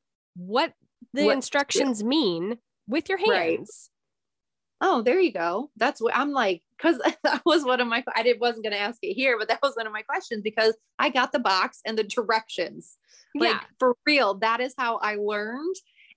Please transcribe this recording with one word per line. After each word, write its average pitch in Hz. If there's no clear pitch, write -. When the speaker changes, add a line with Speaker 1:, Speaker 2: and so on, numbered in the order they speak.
Speaker 1:
what 208
the 277
Speaker 2:
What -
to -
do. 277
Speaker 1:
instructions 254
mean 220
with 269
your 381
Speaker 2:
Right. 175
Speaker 1:
hands. -
Speaker 2:
Oh, 349
there 247
you 330
go. 185
That's 233
what 226
I'm 285
like, 208
'cause 311
<laughs> -
that 262
was 320
one 247
of 240
my, 233
I 226
did, 233
wasn't 226
gonna 208
ask 208
it 185
here, 254
but 214
that 226
was 277
one 226
of 214
my 214
questions, 277
because 220
I 285
got 254
the 294
box 196
and 220
the 220
directions. 208
Like, 330
Speaker 1:
Yeah. -
Speaker 2:
for 247
real, 254
that 220
is 254
how 233
I 208
learned. 214